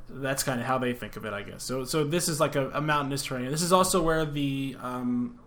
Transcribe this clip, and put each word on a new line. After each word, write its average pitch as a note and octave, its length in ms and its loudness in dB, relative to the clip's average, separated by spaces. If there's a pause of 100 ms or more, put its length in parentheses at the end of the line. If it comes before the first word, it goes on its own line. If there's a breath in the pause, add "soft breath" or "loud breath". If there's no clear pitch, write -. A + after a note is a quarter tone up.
that's C3+ 340 -2
kinda B2 200 0
how C3 140 2
they B2+ 160 0
think G#2+ 240 -8
of A2 80 -10
it, G#2+ 80 -4
I G2+ 100 -6
guess. G2 200 -12
So, B2+ 200 -4
so D3+ 220 0
this E3 240 0
is, D3 100 -2
like, D3 160 4
a, C3+ 160 2
a C#3+ 100 -2
mountainous C#3+ 440 0
terrain. B2+ 260 -4
This D#3 100 0
is F3 120 2
also F#3 280 6
where D#3+ 240 4
the, C#3 560 -2
um, B2 640 -2